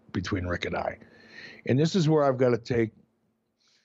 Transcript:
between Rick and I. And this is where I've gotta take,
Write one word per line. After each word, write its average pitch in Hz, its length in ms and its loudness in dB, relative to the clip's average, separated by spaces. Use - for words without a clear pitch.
between 90 340 -4
Rick - 180 -6
and 87 120 -6
I. - 200 -6
And 123 120 2
this 160 160 0
is 165 140 2
where 156 160 4
I've 131 140 2
gotta 123 180 4
take, 117 360 -2